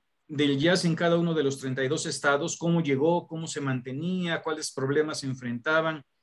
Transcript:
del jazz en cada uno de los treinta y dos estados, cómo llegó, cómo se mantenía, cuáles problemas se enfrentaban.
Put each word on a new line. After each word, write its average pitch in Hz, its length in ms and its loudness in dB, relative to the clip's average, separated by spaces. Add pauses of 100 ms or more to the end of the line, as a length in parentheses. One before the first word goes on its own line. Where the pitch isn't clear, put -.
(280)
del 143 300 2
jazz 170 260 4
en 165 120 2
cada 170 200 4
uno 170 160 2
de 156 120 2
los 135 140 0
treinta 131 260 -2
y 131 40 2
dos 151 180 -2
estados, 143 520 0
cómo 170 240 2
llegó, 151 460 2
cómo 160 180 -8
se 156 140 -8
mantenía, 151 840 -4
cuáles 156 300 -6
problemas 143 480 0
se 139 60 -8
enfrentaban. 131 760 -2 (180)